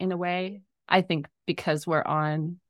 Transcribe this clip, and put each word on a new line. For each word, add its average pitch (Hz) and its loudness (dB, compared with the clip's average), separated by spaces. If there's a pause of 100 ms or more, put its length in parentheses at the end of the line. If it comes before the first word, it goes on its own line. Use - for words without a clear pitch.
in 185 -2
a 180 -2
way. 185 -4 (260)
I 190 6
think 160 -2 (200)
because 156 -2
we're 160 2
on 156 0 (120)